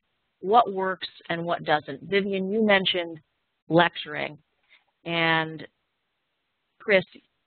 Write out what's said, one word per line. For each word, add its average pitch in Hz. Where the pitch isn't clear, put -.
what 208
works 190
and 170
what 165
doesn't. 151
Vivian, 196
you 220
mentioned 180
lecturing, 151
and 160
Chris, 196